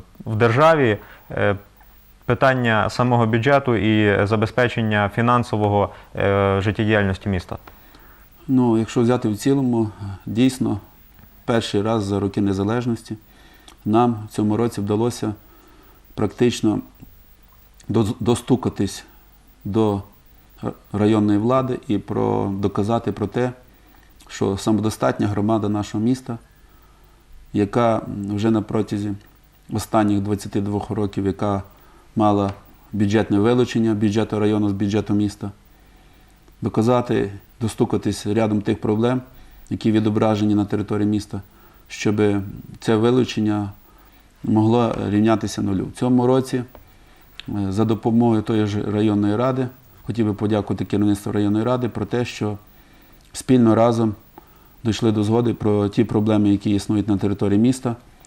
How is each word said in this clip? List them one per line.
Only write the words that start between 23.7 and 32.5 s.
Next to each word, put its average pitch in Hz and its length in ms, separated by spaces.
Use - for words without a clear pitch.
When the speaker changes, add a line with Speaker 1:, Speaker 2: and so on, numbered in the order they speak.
Speaker 2:
що 98 280
самодостатня 110 680
громада 104 420
нашого 104 360
міста, 123 340
яка 110 480
вже 110 160
на 113 120
протязі 104 500
останніх 104 480
двадцяти 104 400
двох 101 300
років, 98 360
яка 98 360
мала 101 360